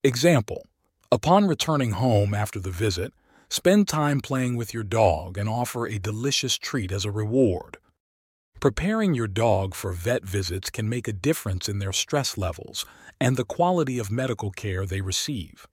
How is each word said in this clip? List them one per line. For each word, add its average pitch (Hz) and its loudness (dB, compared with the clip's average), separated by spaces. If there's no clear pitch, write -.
Example, 131 2
upon 190 6
returning 143 2
home 101 4
after 104 -2
the 92 -6
visit, 95 -2
spend 196 4
time 147 2
playing 127 -2
with 117 -6
your 113 -6
dog 92 2
and 101 -2
offer 120 -4
a 107 -6
delicious 117 -2
treat - -4
as 98 -2
a 104 -4
reward. 107 2
Preparing 185 2
your 117 0
dog 98 2
for 92 -6
vet 98 -4
visits 95 -4
can 110 -4
make 120 -6
a 107 -4
difference 101 -2
in 101 -4
their 98 -4
stress - -2
levels - -6
and 127 2
the 127 -2
quality 170 0
of 107 -4
medical 117 -2
care 95 -4
they 95 -4
receive. 95 -6